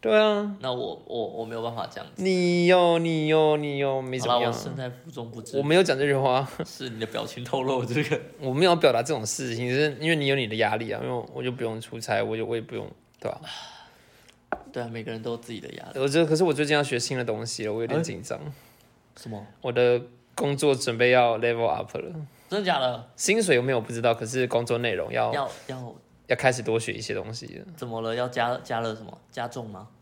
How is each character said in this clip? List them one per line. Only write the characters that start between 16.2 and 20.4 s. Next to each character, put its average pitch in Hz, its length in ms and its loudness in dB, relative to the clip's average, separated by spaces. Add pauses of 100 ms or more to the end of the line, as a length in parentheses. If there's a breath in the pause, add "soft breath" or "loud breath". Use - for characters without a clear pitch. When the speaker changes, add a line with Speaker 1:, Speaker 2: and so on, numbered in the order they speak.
Speaker 1:
可 156 100 4
是 160 80 4
我 165 100 4
最 147 120 2
近 147 100 2
要 147 60 4
学 143 160 0
新 127 200 -2
的 123 80 -2
东 110 200 -4
西 113 200 -8
了， 107 80 -2
我 113 80 -2
有 117 60 -4
点 147 140 0
紧 104 200 -6
张。 - 180 -8
Speaker 2:
哎？ 151 120 -10 (680 soft breath)
什 - 120 -16
么？ 104 160 -10 (160)
Speaker 1:
我 127 100 -6
的 123 300 4 (340)
工 143 200 0